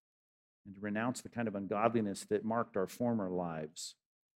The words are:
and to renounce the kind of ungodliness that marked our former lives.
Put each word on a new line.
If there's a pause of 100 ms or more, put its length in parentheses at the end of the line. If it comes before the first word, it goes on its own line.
(680)
and
to
renounce
the
kind
of
ungodliness
that
marked
our
former
lives. (440)